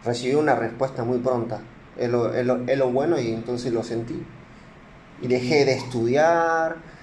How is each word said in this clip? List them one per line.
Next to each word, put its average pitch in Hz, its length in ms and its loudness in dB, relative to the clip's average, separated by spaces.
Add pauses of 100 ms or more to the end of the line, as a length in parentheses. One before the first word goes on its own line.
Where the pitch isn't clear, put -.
Recibí 123 320 0
una 147 200 4
respuesta 117 480 -2
muy 123 160 0
pronta, 120 420 -2 (360)
es 120 120 -2
lo, 117 240 0
es 120 120 0
lo, 123 120 2 (100)
es 135 100 2
lo 131 140 2
bueno, 147 280 2
y 113 140 -2
entonces 120 400 -4
lo 113 100 0
sentí. 117 380 -6 (1000)
Y 123 60 -6
dejé 127 380 4
de 131 80 4
estudiar, 160 1000 2 (280)